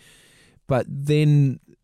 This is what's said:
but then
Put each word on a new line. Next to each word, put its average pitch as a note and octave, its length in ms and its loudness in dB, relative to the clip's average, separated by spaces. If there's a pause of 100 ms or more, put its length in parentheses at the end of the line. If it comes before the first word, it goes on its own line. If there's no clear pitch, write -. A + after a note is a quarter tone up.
(680)
but B2+ 200 -2
then D3 720 0 (240)